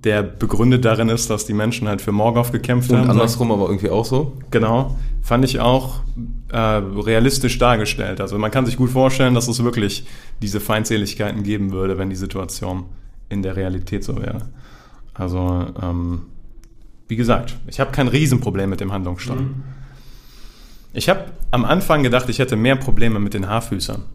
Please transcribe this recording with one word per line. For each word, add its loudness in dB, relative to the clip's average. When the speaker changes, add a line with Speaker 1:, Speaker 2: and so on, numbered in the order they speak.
Speaker 1:
der 2
begründet 4
darin 4
ist, 0
dass -2
die -4
Menschen 0
halt -2
für -4
Morgoth 2
gekämpft 0
Speaker 2:
Und 6
Speaker 1:
haben, 4
Speaker 2:
andersrum 4
Speaker 1:
sag 4
Speaker 2:
aber 2
irgendwie 0
auch 2
so. 0
Speaker 1:
Genau. 2
Fand 4
ich 0
auch, 2
äh, -4
realistisch 2
dargestellt. 0
Also -4
man 0
kann 2
sich -2
gut 2
vorstellen, 4
dass 2
es -2
wirklich -2
diese -4
Feindseligkeiten -2
geben -2
würde, -2
wenn -2
die -6
Situation -6
in -4
der -4
Realität -4
so -4
wäre. -6
Also, -2
ähm, -4
wie -4
gesagt, 2
ich -8
hab -2
kein 2
Riesenproblem 2
mit -4
dem -4
Handlungsstrang. -6
Speaker 2:
Mhm. -6
Speaker 1:
Ich -2
hab 0
am 4
Anfang 2
gedacht, 2
ich -4
hätte 0
mehr 4
Probleme 6
mit 0
den -4
Haarfüßern. -4